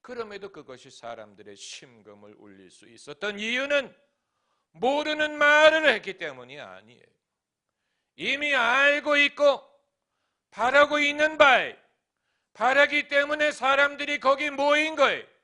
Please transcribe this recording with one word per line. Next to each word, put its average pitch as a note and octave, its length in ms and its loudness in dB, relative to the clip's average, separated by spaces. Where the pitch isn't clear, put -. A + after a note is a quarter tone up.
그럼에도 G#3 520 -14
그것이 C3 380 -20
사람들의 G#2 640 -18
심금을 G#2 800 -20
울릴 G2 320 -20
수 - 180 -20
있었던 D3+ 500 -12
이유는 B3+ 560 -4
모르는 D4+ 640 -2
말을 D4+ 520 4
했기 F#3+ 300 -2
때문이 C3+ 420 -14
아니에요. G#2 420 -20
이미 C#4 380 -4
알고 C#4 600 2
있고 C#4+ 520 2
바라고 C#4+ 500 2
있는 D4+ 380 0
바에, A3+ 380 4
바라기 C#4+ 560 0
때문에 D4 420 0
사람들이 C#4+ 720 -2
거기 C#4 300 0
모인 D4 440 0
거예요. A3 320 0